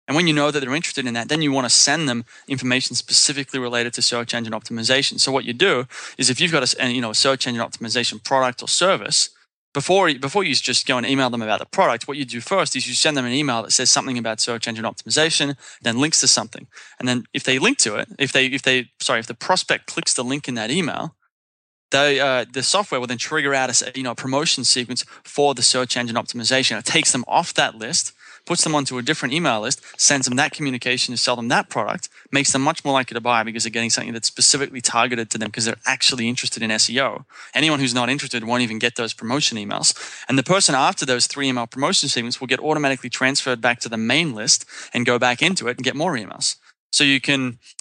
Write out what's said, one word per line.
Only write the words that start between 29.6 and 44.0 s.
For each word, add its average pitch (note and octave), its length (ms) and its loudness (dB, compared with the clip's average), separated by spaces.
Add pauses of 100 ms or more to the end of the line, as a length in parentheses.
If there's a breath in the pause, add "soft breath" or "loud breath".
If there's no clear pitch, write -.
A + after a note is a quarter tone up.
list, A#2+ 200 -4 (160 loud breath)
sends C3+ 300 2
them B2+ 100 -2
that C#3+ 160 2
communication B2+ 640 -2
to A2+ 40 -4
sell B2 160 2
them A#2 140 -4
that F#3 220 0
product, A2 400 -6 (200 loud breath)
makes C#3 220 0
them C3+ 80 2
much D3 240 0
more C#3+ 80 0
likely C3 220 0
to A#2 60 -6
buy A#2 220 2
because A2+ 220 -4
they're A#2 60 -4
getting A#2 180 -2
something A#2 240 -2
that's A2+ 160 -4
specifically C3+ 540 0
targeted A#2 480 0
to - 80 -4
them G#2+ 120 -6
'cause A2+ 140 -4
they're A2+ 120 -2 (100)
actually B2+ 420 0
interested B2 340 -4
in A2+ 80 -2
S A2 200 2
E A#2+ 100 0
O. B2 240 -2 (300 loud breath)
Anyone D3 260 2
who's B2 140 0
not B2 160 0
interested C3 340 -4
won't A#2+ 160 0
even A2+ 180 -2
get A#2+ 180 -2
those A2+ 180 -4
promotion A#2+ 420 -2
emails. G2+ 380 -2 (340 loud breath)
And C3+ 80 2
the C3 60 2
person F3+ 320 4
after D3 320 2
those B2 200 2
three C#3 220 -2
email B2 180 -2
promotion C#3+ 440 0
segments A#2+ 280 -2
will B2+ 100 -8
get B2+ 120 2
automatically C#3 480 0
transferred C3 540 0
back B2 180 2
to - 80 -6
the A2+ 80 -6
main B2+ 380 0